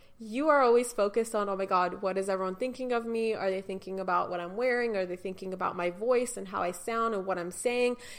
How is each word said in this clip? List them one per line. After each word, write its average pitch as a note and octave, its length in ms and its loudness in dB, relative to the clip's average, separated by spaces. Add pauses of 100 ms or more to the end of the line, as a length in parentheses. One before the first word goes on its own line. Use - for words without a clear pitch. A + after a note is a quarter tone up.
(200)
You A#3 300 -2
are C#4+ 140 8
always A#3+ 300 6
focused A3 420 0
on, G#3 120 2
"Oh G3 80 -2
my F#3+ 120 -2
God, F#3 340 2
what F#3 160 0
is G3 100 0
everyone F#3+ 280 0
thinking B3+ 360 -4
of A#3 140 0
me? A3+ 300 0
Are F#3+ 160 0
they F#3+ 100 -2
thinking F#3+ 380 -8
about F3+ 320 0
what F3 80 -2
I'm F3 180 -6
wearing? A#3+ 400 2
Are F#3 80 0
they F3+ 100 -6
thinking F#3 380 -8
about F3+ 220 -2
my F3 160 0
voice A#3+ 460 2
and G3 100 -8
how G3 160 -2
I F3+ 80 0
sound A3+ 420 -2
and F#3+ 100 -2
what F#3 140 0
I'm F3 140 -4
saying?" B3 460 0 (220)